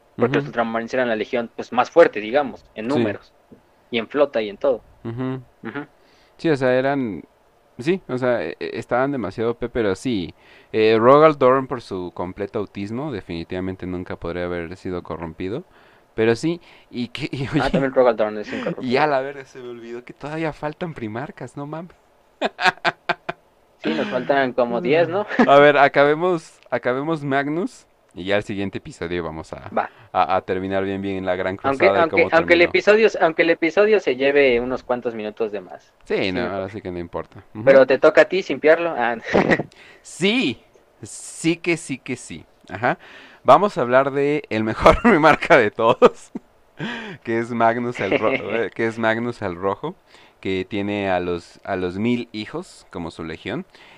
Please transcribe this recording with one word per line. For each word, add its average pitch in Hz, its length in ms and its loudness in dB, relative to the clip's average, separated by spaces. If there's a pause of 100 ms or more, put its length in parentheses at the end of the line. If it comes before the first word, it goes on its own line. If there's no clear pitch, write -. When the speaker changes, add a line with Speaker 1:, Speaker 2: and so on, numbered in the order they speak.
(160)
Speaker 1:
Porque 120 160 0
Speaker 2:
Ujú. 143 80 0
Speaker 1:
los 143 80 -4
Ultramarines 117 460 -4
eran 127 160 -2
la 110 60 -2
legión, 113 400 -4
pues, - 180 -12
más 120 180 0
fuerte, 165 300 6
digamos, 117 440 -4 (100)
en 110 140 -8
Speaker 2:
Sí. 139 80 0
Speaker 1:
números 107 360 -4 (580)
y 120 60 -4
en 110 100 -4
flota 139 340 0
y 104 80 -6
en 98 80 -12
todo. 131 240 0 (220)
Speaker 2:
Ujú. 127 380 -6 (220)
Speaker 1:
Ujú. 139 220 -10 (520)
Speaker 2:
Sí, 165 120 -2
o 147 60 4
sea, 127 200 2
eran, 131 480 -2 (560)
sí, 175 280 -2
o 131 100 -4
sea, 123 260 0
e-, 80 160 -8
e-, 80 200 -6
estaban 127 320 -2
demasiado 117 400 -4
O - 40 -8
P, 120 140 -6
pero 104 260 0
sí. 95 380 -4 (380)
Eh, 110 280 4
Rogal 143 380 8
Dorn, 131 300 4
por 123 140 -8
su 90 320 -10
completo 98 460 -8
autismo, 110 520 -8
definitivamente 92 760 -8
nunca 90 300 -8
podría 87 300 -6
haber 87 320 -8
sido 90 260 -8
corrompido. 85 600 -10 (500)
Pero 113 240 2
sí, 170 240 -4 (280)
y 120 200 -8
que, 143 220 -8
y 131 160 -6
Speaker 1:
Ah, - 60 -10
Speaker 2:
oye, 139 180 0
Speaker 1:
también 135 220 0
Rogal 123 220 4
Dorn 107 220 -2
es 104 160 -10
incorruptible. - 360 -6
Speaker 2:
y 120 80 2
a 151 100 4
la 139 120 2
verga, 139 260 -8
se - 140 -20
me 123 100 -14
olvidó 117 360 -14
que - 80 -18
todavía 151 400 -8
faltan 156 400 -10
primarcas, 120 640 -10
no 143 80 -10
mames. 156 300 -14 (460)
<laughs> - 540 -2 (880)
Speaker 1:
Sí, 110 100 -4
nos 110 140 -4
faltan 131 460 -2
como 120 280 -2
diez, 156 260 2
¿no? 190 200 -4 (100)
<laughs> 131 100 4
Speaker 2:
A 139 120 8
ver, 143 180 8
acabemos, 151 840 2 (120)
acabemos 139 520 -4
Magnus. 147 640 -4 (300)
Y 87 100 -12
ya 98 120 2
el 104 60 0
siguiente 98 360 -6
episodio 85 440 -6
vamos 80 300 -10
a, - 180 -14
Speaker 1:
Va. - 200 -4 (220)
Speaker 2:
a, 92 240 2
a 92 80 2
terminar 95 400 -2
bien, 98 160 -4
bien 95 240 -4
la 90 100 0
gran 92 280 -4
Speaker 1:
Aunque, 139 320 2
Speaker 2:
cruzada 175 60 4
y 165 40 4
Speaker 1:
aunque, - 20 0
Speaker 2:
cómo 175 240 2
Speaker 1:
aunque 170 220 4
el 170 80 6
Speaker 2:
terminó. - 0 -
Speaker 1:
episodio, 202 480 4 (120)
aunque 165 200 2
el 165 80 4
episodio 196 500 2
se 131 160 0
lleve 135 460 4
unos 127 220 -6
cuantos 123 320 -4
minutos 107 360 -6
de 101 100 -8
más. - 320 -20 (120)
Speaker 2:
Sí, 139 260 -2
Speaker 1:
Sí, - 0 -
Speaker 2:
no, 90 100 -2
Speaker 1:
me 90 100 -4
Speaker 2:
ahora 95 180 -6
Speaker 1:
parece. - 0 -
Speaker 2:
sí 101 120 -12
que 92 100 -10
no 90 80 -8
importa. 85 440 -12 (100)
Ujú. 107 100 -10
Speaker 1:
Pero 135 240 8
te - 120 2
toca 156 220 8
a 151 80 4
ti 185 140 -2
simpiarlo. 160 540 2
Ah. 117 200 -2 (160)
<laughs> - 360 0 (320)
Speaker 2:
Sí, 196 580 -2 (420)
sí - 560 -6
que 170 200 -4
sí 131 200 -10
que - 180 -10
sí. - 300 -16 (240)
Ajá. 123 280 -2 (460)
Vamos 196 340 6
a 160 40 -2
hablar 131 300 2
de 143 380 0
el 110 140 -2
mejor 113 400 4
<laughs> 196 160 6
marca 151 380 6
de 107 140 4
todos, - 600 2 (460)
<laughs> 220 460 -12
que 113 160 -2
es 117 120 -6
Magnus 117 480 0
el 98 160 0
Ro-, 110 220 0
Speaker 1:
<laughs> 101 180 -6
Speaker 2:
eh, 113 180 -4
que 117 140 -2
es 113 120 -6
Magnus 117 420 -2
el 92 140 -6
Rojo, 98 400 -4 (440)
que 95 300 -4
tiene 101 400 -4
a 90 100 0
los, 87 440 -6
a 95 120 -6
los 92 240 -4
mil 120 320 -2
hijos 107 600 -12
como 85 200 -10
su 87 120 -14
legión. 92 420 -10 (320)